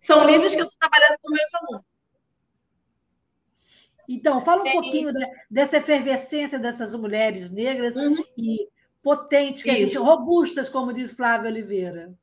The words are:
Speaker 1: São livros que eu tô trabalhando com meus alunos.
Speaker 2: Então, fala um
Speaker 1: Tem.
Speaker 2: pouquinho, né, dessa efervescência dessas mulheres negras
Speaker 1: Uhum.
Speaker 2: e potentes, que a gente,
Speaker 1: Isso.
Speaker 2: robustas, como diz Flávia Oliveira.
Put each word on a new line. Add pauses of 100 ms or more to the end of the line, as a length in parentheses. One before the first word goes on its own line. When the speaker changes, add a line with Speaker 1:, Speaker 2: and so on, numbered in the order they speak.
Speaker 1:
São
livros
que
eu
tô
trabalhando
com
meus
alunos. (2250)
Speaker 2:
Então,
fala
um
Speaker 1:
Tem.
Speaker 2:
pouquinho,
né, (240)
dessa
efervescência
dessas
mulheres
negras
Speaker 1:
Uhum. (140)
Speaker 2:
e (320)
potentes,
que
a
gente,
Speaker 1:
Isso.
Speaker 2:
robustas,
como
diz
Flávia
Oliveira.